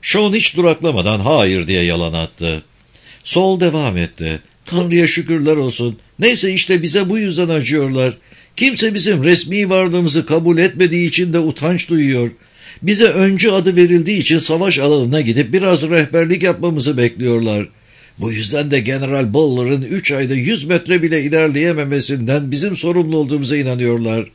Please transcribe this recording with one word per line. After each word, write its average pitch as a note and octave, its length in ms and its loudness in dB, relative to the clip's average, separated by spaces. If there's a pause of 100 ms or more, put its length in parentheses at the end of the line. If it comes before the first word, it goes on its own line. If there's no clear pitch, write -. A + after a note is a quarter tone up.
Sean G#3 320 0
hiç G#3+ 220 0
duraklamadan D3+ 640 0
"Hayır." F#2+ 480 2
diye F2+ 160 2
yalan E2+ 300 -2
attı. D#2+ 500 -6 (600)
Saul F#3+ 360 2
devam D3+ 380 0
etti. D#2+ 420 -6 (260)
"Tanrı'ya E3+ 420 2
şükürler D#3 480 0
olsun. A#2+ 420 -2 (220)
Neyse G3+ 340 2
işte F#3 280 0
bize F3 280 -2
bu G#3+ 100 0
yüzden F3+ 300 -2
acıyorlar. C3 680 -2 (380)
Kimse A3+ 380 0
bizim F#3 300 0
resmi F3+ 460 0
varlığımızı F3 560 0
kabul E3 320 2
etmediği F3 520 2
için F3 240 -2
de E3+ 60 2
utanç D#3+ 500 -2
duyuyor. C3+ 420 0 (500)
Bize G#3 240 2
öncü F#3+ 440 2
adı F#3+ 260 2
verildiği F3 440 4
için D3+ 180 2
savaş E3 420 0
alanına C#3+ 420 2
gidip A#2 320 0
biraz F3+ 360 2
rehberlik E3 540 0
yapmamızı D#3 540 -2
bekliyorlar. A#2 720 -2 (500)
Bu A2+ 120 -4
yüzden B2 400 -2
de C#3+ 80 2
General C3+ 540 -2
Butler'ın C3+ 480 0
üç C3 300 -4
ayda C3+ 220 -2
yüz C3+ 300 -2
metre E3+ 400 0
bile D#3+ 200 0
ilerleyememesinden C#3+ 1300 0
bizim E3+ 240 -4
sorumlu E3 420 0
olduğumuza C#3+ 400 -2
inanıyorlar." A#2+ 760 -2